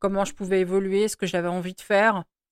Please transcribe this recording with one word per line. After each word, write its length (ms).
comment 240
je 100
pouvais 260
évoluer, 480
ce 80
que 100
j'avais 220
envie 260
de 60
faire. 440